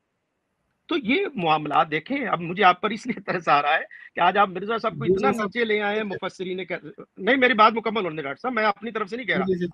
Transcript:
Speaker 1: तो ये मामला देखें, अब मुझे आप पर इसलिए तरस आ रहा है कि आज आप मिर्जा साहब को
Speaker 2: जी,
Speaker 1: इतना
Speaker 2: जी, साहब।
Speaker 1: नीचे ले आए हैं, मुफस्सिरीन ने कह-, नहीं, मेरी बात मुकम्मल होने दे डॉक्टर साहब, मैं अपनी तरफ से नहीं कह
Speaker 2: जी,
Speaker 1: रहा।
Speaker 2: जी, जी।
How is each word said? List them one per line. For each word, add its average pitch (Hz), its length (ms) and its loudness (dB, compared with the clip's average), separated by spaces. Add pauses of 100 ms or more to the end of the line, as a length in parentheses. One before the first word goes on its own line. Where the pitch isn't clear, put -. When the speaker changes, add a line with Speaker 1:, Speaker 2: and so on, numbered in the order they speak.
(880)
Speaker 1:
तो 330 80 0
ये 294 400 0
मामला 156 480 2
देखें, 196 420 -6
अब 165 140 -2
मुझे 180 220 -4
आप 180 200 6
पर 214 100 -2
इसलिए 220 280 -6
तरस 175 280 -4
आ 147 120 6
रहा 147 120 0
है 196 140 0 (280)
कि - 60 -2
आज 180 160 4
आप 202 120 4
मिर्जा 202 300 -4
साहब 208 200 -4
को 139 80 -4
Speaker 2:
जी, 180 60 4
Speaker 1:
इतना 233 200 2
Speaker 2:
जी, 233 60 -4
साहब। 214 80 -2
Speaker 1:
नीचे 226 180 -4
ले 214 140 0
आए 208 180 -2
हैं, 220 80 -4
मुफस्सिरीन 185 520 -8
ने 190 80 -8
कह-, 160 400 -10 (160)
नहीं, 233 160 2
मेरी 247 180 4
बात 220 200 8
मुकम्मल 220 300 -2
होने 156 120 -6
दे 156 60 -6
डॉक्टर 139 160 -8
साहब, 247 160 -6
मैं 214 100 0
अपनी 214 260 -2
तरफ 208 180 -6
से 220 80 -8
नहीं 247 100 -12
कह 175 80 2
Speaker 2:
जी, - 40 2
Speaker 1:
रहा। 190 80 0
Speaker 2:
जी, 185 80 2
जी। 175 200 -2